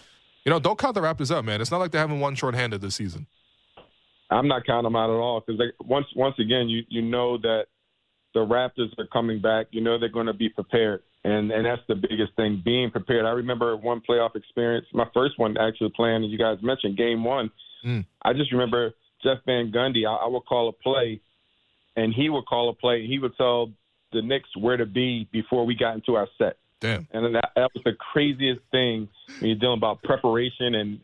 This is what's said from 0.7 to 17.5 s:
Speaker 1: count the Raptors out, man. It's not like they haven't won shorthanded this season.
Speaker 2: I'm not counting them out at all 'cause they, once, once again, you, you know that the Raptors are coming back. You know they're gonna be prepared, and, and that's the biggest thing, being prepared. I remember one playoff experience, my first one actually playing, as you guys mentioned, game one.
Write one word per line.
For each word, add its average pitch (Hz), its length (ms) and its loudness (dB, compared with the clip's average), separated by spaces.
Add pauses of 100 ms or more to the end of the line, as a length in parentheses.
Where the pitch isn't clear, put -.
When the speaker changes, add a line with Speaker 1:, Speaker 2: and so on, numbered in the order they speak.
Speaker 1:
count 262 160 0
the 196 80 -2
Raptors 156 320 -2
out, 131 120 0
man. 107 160 -2
It's - 100 -4
not 170 80 0
like 175 120 -2
they 156 80 0
haven't 151 200 0
won 139 160 -2
shorthanded 120 460 -2
this 98 140 -6
season. 85 300 -8 (1040)
Speaker 2:
I'm 131 200 2
not 127 160 0
counting 120 180 2
them 113 140 0
out 113 120 2
at 113 60 2
all 117 260 -2
'cause 113 160 -6
they, 120 220 0
once, 139 360 -2
once 131 240 0
again, 120 280 2
you, 113 220 -2
you 113 120 -2
know 120 360 0
that 113 300 0 (640)
the 113 80 2
Raptors 120 480 0 (100)
are 104 80 -8
coming 113 320 0
back. 110 320 2
You 113 100 -4
know 117 160 2
they're 113 120 -2
gonna 113 240 -2
be 107 160 0
prepared, 107 520 0 (220)
and, 104 280 0
and 110 140 0
that's 120 220 -2
the 110 80 0
biggest 104 400 -2
thing, 104 280 0
being 120 280 0
prepared. 113 340 0
I 113 40 2
remember 120 480 0
one 117 300 -2
playoff 117 280 2
experience, 117 580 -2
my 117 200 0
first 135 260 0
one 110 180 0
actually 110 380 0
playing, 113 300 2
as 104 40 -2
you 107 80 -6
guys 110 240 2
mentioned, 110 360 -2
game 117 260 0
one. 120 260 0 (360)